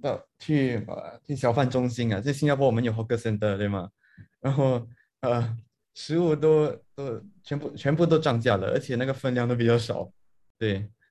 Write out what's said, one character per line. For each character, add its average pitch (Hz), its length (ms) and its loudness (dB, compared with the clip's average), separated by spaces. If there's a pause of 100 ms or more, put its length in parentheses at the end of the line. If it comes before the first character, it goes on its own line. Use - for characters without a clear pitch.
到 135 200 -4 (160)
去， 127 480 0
呃， - 380 -12
去 147 100 -6
小 131 160 0
贩 127 200 2
中 123 180 0
心 117 240 -2
啊， 98 80 -2
在 131 100 -4
新 143 160 -2
加 147 80 4
坡 135 120 2
我 131 40 4
们 117 140 0
有 117 80 0
hawker 113 240 -2
center， 107 400 -2
对 101 100 -2
吗？ 95 220 -4 (500)
然 135 140 -2
后， 131 340 0 (340)
呃， 117 360 0 (380)
食 - 240 -4
物 165 180 2
都， 151 340 4 (240)
都 131 240 -8 (240)
全 143 160 -6
部， 147 160 -8
全 143 220 0
部 170 80 4
都 160 140 4
涨 143 200 2
价 113 200 2
了， 95 120 -2
而 - 80 2
且 - 180 -4
那 127 100 0
个 135 80 -2
分 135 180 -2
量 123 160 0
都 123 80 0
比 120 80 0
较 117 140 6
少。 - 340 -4 (460)
对。 101 320 -2 (200)